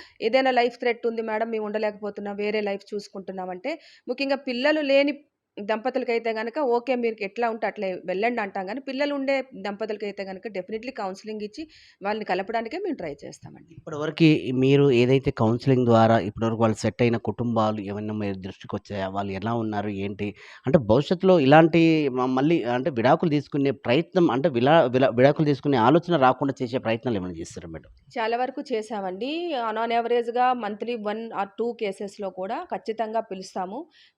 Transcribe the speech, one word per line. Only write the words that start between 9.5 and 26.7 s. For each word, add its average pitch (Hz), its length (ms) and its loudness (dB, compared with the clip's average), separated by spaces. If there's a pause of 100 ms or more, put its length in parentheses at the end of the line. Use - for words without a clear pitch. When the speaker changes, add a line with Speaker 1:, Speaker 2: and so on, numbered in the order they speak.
Speaker 1:
దంపతులకైతే 202 680 -8
గనక 190 240 -12
definitely 220 440 -8
కౌన్సిలింగ్ 208 500 -8
ఇచ్చి 214 220 -12 (400)
వాళ్ళని 208 220 -4
కలపడానికే 220 520 -4
మేము 370 180 -4
ట్రై 165 160 -8
చేస్తామండి. - 640 -18
Speaker 2:
ఇప్పటివరకు 151 760 2
మీరు 139 380 6
ఏదైతే 123 400 4
కౌన్సిలింగ్ 123 540 2
ద్వారా 113 340 8
ఇప్పటివరకు 110 420 -2
వాళ్ళు 110 160 2
సెట్ 110 240 -2
అయిన 117 160 2
కుటుంబాలు 110 640 -2
ఏమైనా 104 320 -8
మీ 104 200 -4
దృష్టికి 95 420 -12
వచ్చాయా? 98 340 -6
వాళ్ళు 98 240 -6
ఎలా 104 200 -4
ఉన్నారు, 107 360 -4
ఏంటి? 101 460 -6 (300)
అంటే 147 120 4
భవిష్యత్తులో 156 640 4
ఇలాంటి 160 420 8 (280)
మ-, 127 160 -2
మళ్ళీ 131 380 2
అంటే 123 260 -2
విడాకులు 143 400 2
తీసుకునే 143 420 0
ప్రయత్నం 160 600 0
అంటే 135 180 0
విలా-, 135 360 4
విలా-, 127 300 2
విడాకులు 143 300 4
తీసుకునే 143 320 0
ఆలోచన 156 400 4
రాకుండా 131 440 2
చేసే 127 160 -4